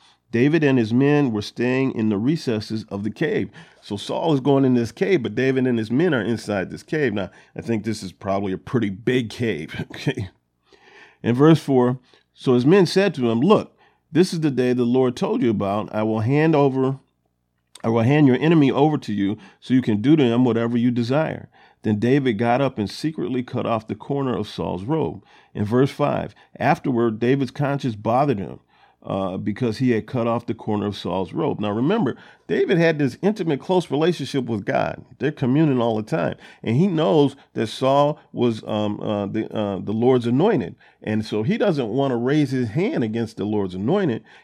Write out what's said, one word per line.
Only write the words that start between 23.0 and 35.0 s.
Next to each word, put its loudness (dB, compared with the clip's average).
cut -4
off -2
the -8
corner -4
of -4
Saul's -6
robe." -4
In -4
verse 2
five, -4
"Afterward, 0
David's 0
conscience -4
bothered 0
him, -10
uh, -4
because -4
he 2
had 0
cut -4
off -2
the -6
corner -2
of -6
Saul's -4
robe." -4
Now -2
remember, -2
David 0
had 4
this -2
intimate, 0
close 0
relationship -2
with -4
God. -2